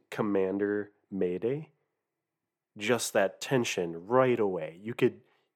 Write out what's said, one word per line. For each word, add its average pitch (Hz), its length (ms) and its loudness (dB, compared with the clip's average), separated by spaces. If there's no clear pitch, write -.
Commander 101 800 -2
Mayday, 98 600 -4
just 113 380 -2
that 98 260 2
tension 90 680 -2
right 123 320 4
away, 87 440 -2
you 110 100 -8
could, 185 220 2